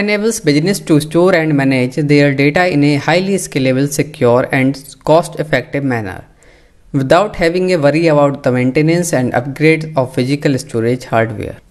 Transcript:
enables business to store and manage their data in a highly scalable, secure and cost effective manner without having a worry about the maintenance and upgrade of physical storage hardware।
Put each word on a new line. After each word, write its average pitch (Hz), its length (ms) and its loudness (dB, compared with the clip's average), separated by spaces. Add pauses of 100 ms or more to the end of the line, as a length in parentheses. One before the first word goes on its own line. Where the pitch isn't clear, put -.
enables 208 440 -2
business 151 440 0
to 151 160 4
store 175 340 2
and 156 220 0
manage 131 360 0 (140)
their 143 180 4 (120)
data 156 340 2
in 143 80 2
a 147 100 2 (140)
highly 190 380 0
scalable, 131 460 0
secure 131 600 0
and 139 320 0 (200)
cost 165 420 0
effective 139 500 -4
manner 95 240 -8 (760)
without 160 480 0
having 180 320 0
a 165 140 0
worry 165 260 2
about 143 300 2
the 123 160 0
maintenance 151 540 0
and 127 280 -2
upgrade 156 560 0
of 127 180 -2
physical 139 500 -2
storage 120 500 -4
hardware। 113 400 -2 (160)